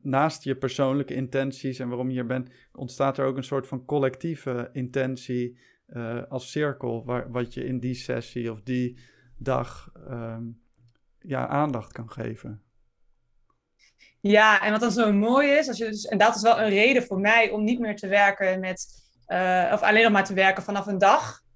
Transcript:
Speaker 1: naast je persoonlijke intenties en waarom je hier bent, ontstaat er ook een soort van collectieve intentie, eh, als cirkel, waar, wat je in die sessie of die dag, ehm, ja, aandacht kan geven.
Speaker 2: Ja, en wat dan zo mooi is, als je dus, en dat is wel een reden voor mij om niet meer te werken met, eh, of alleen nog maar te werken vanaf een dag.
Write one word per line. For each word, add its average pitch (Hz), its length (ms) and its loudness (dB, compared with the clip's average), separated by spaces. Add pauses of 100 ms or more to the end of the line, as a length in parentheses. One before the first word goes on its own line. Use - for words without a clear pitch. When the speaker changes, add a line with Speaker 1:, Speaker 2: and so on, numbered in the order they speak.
Speaker 1:
naast 143 420 0
je 135 120 -2
persoonlijke 135 580 -2
intenties 135 640 -4
en 127 100 -8
waarom 123 180 -4
je 131 60 -4
hier 123 140 -4
bent, 127 240 -6 (220)
ontstaat 135 460 -4
er 135 80 0
ook 131 100 -2
een 131 80 -6
soort 135 220 -4
van 127 180 -10
collectieve 135 880 -4
intentie, 127 840 -4 (280)
eh, 117 420 -8
als 127 220 -10
cirkel, 127 540 -4
waar, 123 260 -6
wat 120 240 -6
je 123 100 -8
in 127 160 -4
die 123 140 -4
sessie 120 580 -6
of 107 100 -12
die 123 360 -4 (400)
dag, - 520 -6 (180)
ehm, 117 340 -10 (760)
ja, 131 280 -6
aandacht 139 460 -4
kan 113 180 -14
geven. 113 520 -10 (1600)
Speaker 2:
Ja, 208 420 6
en 214 80 0
wat 214 100 2
dan 233 120 0
zo 214 200 2
mooi 247 380 4
is, 294 180 4
als 208 100 -6
je 226 60 -4
dus, 214 220 -8
en 196 120 -2
dat 214 180 6
is 202 60 -4
wel 226 180 6
een 220 80 2
reden 233 340 4
voor 196 180 -4
mij 220 300 4
om 214 140 -2
niet 240 160 0
meer 214 160 -4
te 208 120 -10
werken 196 520 2
met, 185 260 -6 (400)
eh, 185 460 0
of 214 80 0
alleen 214 220 4
nog 226 100 6
maar 196 120 4
te 196 100 -6
werken 190 280 2
vanaf 202 240 -4
een 196 120 -4
dag. 208 440 4 (140)